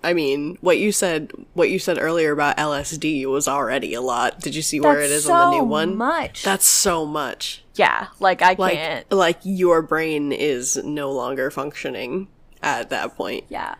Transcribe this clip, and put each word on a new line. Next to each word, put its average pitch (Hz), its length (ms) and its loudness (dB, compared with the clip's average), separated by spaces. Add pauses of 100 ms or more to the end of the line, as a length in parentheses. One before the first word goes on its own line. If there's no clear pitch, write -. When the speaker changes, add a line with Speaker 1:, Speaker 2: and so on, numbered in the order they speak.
Speaker 1:
I 170 100 0
mean, 147 480 -2
what 175 160 4
you 202 140 2
said, 165 400 -2 (240)
what 175 160 4
you 190 80 0
said 175 200 -2
earlier 160 320 2
about 147 280 0
L 151 140 0
S 143 220 -6
D 147 300 -2
was 135 220 0
already 131 480 -2
a 120 60 -6
lot. 123 380 -2
Did 143 140 -8
you 156 80 -6
see 151 180 -2
where 147 200 4
Speaker 2:
That's 143 120 2
Speaker 1:
it 147 40 2
is 147 140 -2
on 339 200 6
the 349 80 4
new 311 40 2
Speaker 2:
so 262 40 2
Speaker 1:
one? 175 320 0
Speaker 2:
much. 277 460 -2
Speaker 1:
That's 190 240 2
so 165 400 2
much. 147 560 -6 (100)
Speaker 2:
Yeah, 117 340 2 (120)
like, 190 240 2
I 185 160 6
Speaker 1:
Like, 185 160 2
Speaker 2:
can't. 156 360 -6
Speaker 1:
like, 175 320 2
your 180 380 4
brain 156 500 -2
is 131 460 -2
no 143 340 -4
longer 131 380 -2
functioning 139 800 -8 (340)
at 143 300 -2
that - 240 -6
point. - 340 -8
Speaker 2:
Yeah, - 300 -8